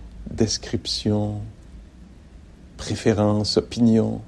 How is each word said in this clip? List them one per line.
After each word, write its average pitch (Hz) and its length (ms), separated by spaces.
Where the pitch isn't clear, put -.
descriptions, 104 1080
préférences, 104 800
opinions. 110 680